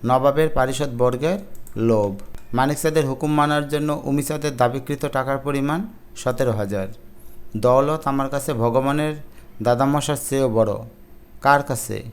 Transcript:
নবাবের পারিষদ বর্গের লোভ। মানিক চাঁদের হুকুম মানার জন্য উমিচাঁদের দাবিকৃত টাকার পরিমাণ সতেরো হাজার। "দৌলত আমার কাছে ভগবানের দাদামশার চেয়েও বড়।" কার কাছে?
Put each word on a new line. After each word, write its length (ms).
নবাবের 440
পারিষদ 480
বর্গের 420
লোভ। 400
মানিক 260
চাঁদের 260
হুকুম 260
মানার 380
জন্য 340
উমিচাঁদের 540
দাবিকৃত 480
টাকার 320
পরিমাণ 440
সতেরো 360
হাজার। 360
"দৌলত 500
আমার 220
কাছে 240
ভগবানের 640
দাদামশার 540
চেয়েও 200
বড়।" 240
কার 220
কাছে? 500